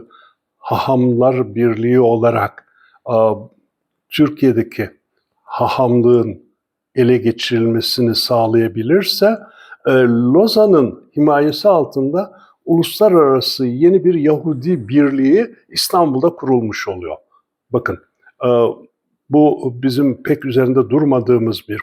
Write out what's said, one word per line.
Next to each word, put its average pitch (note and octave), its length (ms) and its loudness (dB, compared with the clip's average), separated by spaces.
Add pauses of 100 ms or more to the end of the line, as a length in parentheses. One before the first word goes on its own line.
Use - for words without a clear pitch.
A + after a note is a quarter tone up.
(580)
Hahamlar B2+ 1000 0
Birliği A#2 440 0
olarak, A2+ 680 0 (420)
e, A#2+ 60 -2 (920)
Türkiye'deki C#3 800 0 (540)
hahamlığın A#2+ 1000 0 (520)
ele B2 220 2
geçirilmesini A2+ 1000 -2
sağlayabilirse, A#2 1200 0 (500)
e, C3+ 40 0 (420)
Lozan'ın G#3 840 2
himayesi D3 520 2
altında D#3 680 -2 (260)
uluslararası E3 1000 2
yeni E3 400 2
bir F3+ 80 2
Yahudi D3+ 720 -2
birliği C#3 680 0 (140)
İstanbul'da E3 600 0
kurulmuş B2 580 -4
oluyor. F2 280 -10 (540)
Bakın, A#2+ 300 -4 (460)
e, B2 40 0 (800)
bu C#3+ 460 0
bizim C3 480 -2
pek C#3 220 -4
üzerinde B2+ 440 0
durmadığımız B2 800 0
bir G#2 140 -8